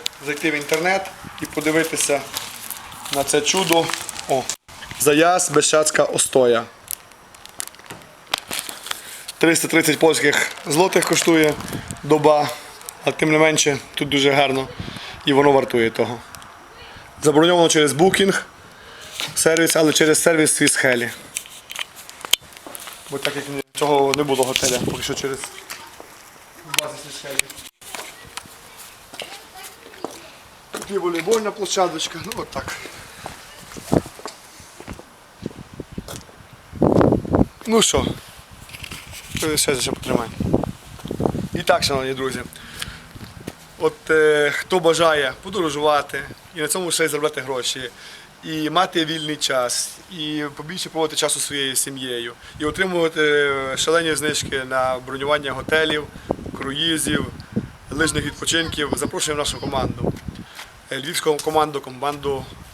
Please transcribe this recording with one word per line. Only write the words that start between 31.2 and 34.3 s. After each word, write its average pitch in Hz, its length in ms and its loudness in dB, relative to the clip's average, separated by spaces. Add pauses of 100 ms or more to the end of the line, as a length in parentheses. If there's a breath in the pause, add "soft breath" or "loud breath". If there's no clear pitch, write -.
площадочка, 175 760 -2
ну - 120 -10
от 156 120 -8
так. - 260 -8 (4000)